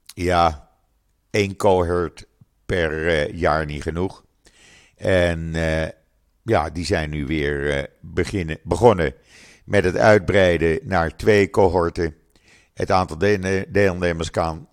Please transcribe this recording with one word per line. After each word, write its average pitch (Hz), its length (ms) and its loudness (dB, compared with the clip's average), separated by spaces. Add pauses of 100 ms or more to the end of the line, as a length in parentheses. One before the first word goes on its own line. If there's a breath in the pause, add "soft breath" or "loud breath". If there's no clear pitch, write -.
ja, 85 640 0 (600)
één 98 260 -2
cohort 87 680 0 (400)
per, 80 420 -2
eh, 76 260 0
jaar 80 320 0
niet 73 160 -8
genoeg. 82 420 -6 (720 soft breath)
En, 85 600 0
eh, 80 340 -2 (540)
ja, 85 260 0
die 80 160 -8
zijn 80 240 -2
nu 76 160 -6
weer, 71 520 -2
eh, 69 60 -4 (180)
beginnen, 85 600 -6
begonnen 87 500 2 (520 soft breath)
met 98 180 2
het 90 140 0
uitbreiden 90 840 4
naar 85 320 -2
twee 104 340 2
cohorten. 87 680 0 (580 soft breath)
Het 92 180 -4
aantal 87 260 0
de-, 95 520 0
deelnemers 87 600 0
kan, 82 420 -4